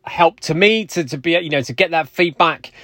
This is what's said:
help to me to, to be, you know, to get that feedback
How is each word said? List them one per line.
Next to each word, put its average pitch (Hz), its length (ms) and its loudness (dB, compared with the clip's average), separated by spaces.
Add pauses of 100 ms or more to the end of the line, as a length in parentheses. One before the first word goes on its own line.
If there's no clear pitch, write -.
help - 360 0
to 156 120 -2
me 208 300 2
to, 170 220 -6
to 143 120 -8
be, 170 140 -2
you 170 180 0
know, 143 120 0
to 131 100 -6
get 165 200 0
that 160 180 -2
feedback 165 640 0 (100)